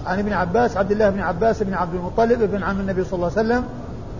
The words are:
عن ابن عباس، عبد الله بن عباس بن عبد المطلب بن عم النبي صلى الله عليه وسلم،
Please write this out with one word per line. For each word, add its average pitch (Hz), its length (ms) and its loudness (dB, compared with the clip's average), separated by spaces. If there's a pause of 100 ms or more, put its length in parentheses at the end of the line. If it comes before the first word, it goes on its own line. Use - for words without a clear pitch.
عن 180 140 0
ابن 208 140 -2
عباس، 185 440 2
عبد 196 140 0
الله 208 180 4
بن 196 100 0
عباس 185 440 0
بن 190 100 -2
عبد 175 220 -2
المطلب 190 560 2
بن 196 120 -2
عم 190 160 -2
النبي 190 240 -2
صلى 180 100 -4
الله 175 240 0
عليه 220 100 2
وسلم، 247 160 2 (560)